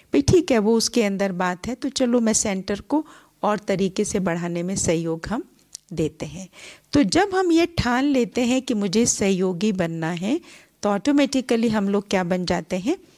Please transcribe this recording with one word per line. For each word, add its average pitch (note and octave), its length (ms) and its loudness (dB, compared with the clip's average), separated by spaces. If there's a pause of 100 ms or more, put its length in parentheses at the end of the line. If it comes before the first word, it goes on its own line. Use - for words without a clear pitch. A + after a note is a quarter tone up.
(140)
भाई C#4+ 80 4
ठीक E4+ 300 4
है, A#3 80 4
वो G#3+ 180 4
उसके A3 260 2
अंदर G3 280 0
बात F3+ 360 -4
है, B3 80 -6
तो C#4 140 -6
चलो B3 300 2
मैं A3 140 2
सेंटर G3 480 -2
को D4+ 240 -2 (380)
और G#3 160 0
तरीके G3 460 -2
से G3+ 140 -2
बढ़ाने F3 440 -2
में F#3+ 120 -4
सहयोग E3 520 -2
हम B3+ 160 -4 (500)
देते D#3 320 -4
हैं। E3+ 220 -14 (460)
तो D4 120 6
जब F#4 300 0
हम F#4 160 2
ये E4 140 4 (120)
ठान B3 280 0
लेते B3 400 0
हैं B3+ 160 2
कि B3+ 120 -4
मुझे G#3 320 2
सहयोगी F#3+ 680 0
बनना E3 400 -2
है, G3 280 -2 (440)
तो G#3 60 2
automatically C4 800 2
हम G#3+ 200 0
लोग G3+ 200 -2
क्या F#3 140 0
बन F3+ 220 -2
जाते F3 320 -2
हैं? B3+ 200 -2 (200)